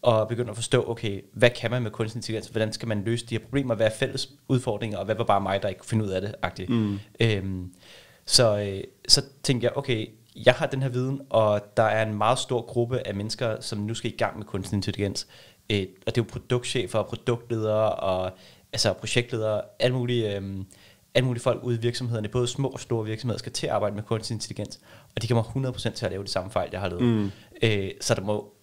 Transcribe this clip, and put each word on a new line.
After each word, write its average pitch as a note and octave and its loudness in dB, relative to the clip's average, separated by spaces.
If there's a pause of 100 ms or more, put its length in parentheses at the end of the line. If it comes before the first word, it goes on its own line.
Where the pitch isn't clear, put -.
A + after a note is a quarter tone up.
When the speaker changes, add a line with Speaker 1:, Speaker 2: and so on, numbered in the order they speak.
Speaker 1:
og A2 4
begyndte A#2+ -4
at G#2 -10
forstå, A#2+ 2
okay, G#2+ -4 (120)
hvad A#2 6
kan A#2 -4
man B2 0
med A2 -2
kunstig A2 -4
intelligens? A2 -6
Hvordan A2 -2
skal - -8
man G#2 -2
løse A#2 -2
de - -6
her A2 -2
problemer? C3+ -2
Hvad A2 2
er G#2+ 6
fælles C3+ -4 (200)
udfordringer? A2+ 0
Og G2 -4
hvad G#2 0
var A2 -2
bare G2+ 4
mig, G2 0
der G#2 0
ikke F#2 -4
kunne - -20
finde A2 2
ud G2 -2
af F#2 0
det? G2+ -6
Agtigt. F#2 -4
Speaker 2:
Mm. G#2+ 0 (220)
Speaker 1:
Øhm, F#2+ 0 (540)
så, A2 6
øh, G2 -2 (280)
så - 8 (200)
tænkte B2 2
jeg, - 4
okay, A2+ -2 (380)
jeg A#2+ 10
har - 0
den C3+ -2
her C#3 0
viden, B2+ -2 (100)
og G#2+ 6 (160)
der A#2 6
er A2 4
en G#2+ -2
meget A2 4
stor A#2+ -2
gruppe A#2+ 0
af G2+ -4
mennesker, A2 -4
som - -6
nu G#2 -4
skal A2+ -6
i - -12
gang G#2+ -2
med - -10
kunstig G2 -4
intelligens. G2 -2 (440)
Øh, G2+ 2 (200)
og - -4
det A#2+ 2
er A2+ 2
jo - -8
produktchefer B2 -2
og G#2 0
produktledere A2 0
og, F#2 0 (420)
altså, G#2 2
projektledere, A2 -2 (160)
alle B2+ 4
mulige, A#2+ 0
øhm, G2 -6 (480)
alle C3 4
mulige A#2+ -2
folk B2 0
ude B2 0
i A2+ -4
virksomhederne, A#2 -2
både B2 0
små C#3 -2
og - -8
store A2+ -2
virksomheder, G#2+ -4
skal - -10
til - -4
at - -2
arbejde G#2 0
med G#2 -6
kunstig A2 -4
intelligens, - -8 (360)
og - -4
de A2 -4
kommer A#2 4
hundrede C3 -4
procent - -4
til - -8
at G2 0
lave G2 -6
de G2 -10
samme F#2 -4
fejl, F#2+ 0
jeg F#2+ -6
har G2 -2
lavet. F2+ -2
Speaker 2:
Mm. A2 2 (320)
Speaker 1:
Øh, G2+ 2 (100)
så - 2
der A2 -4
må G#2 -4 (100)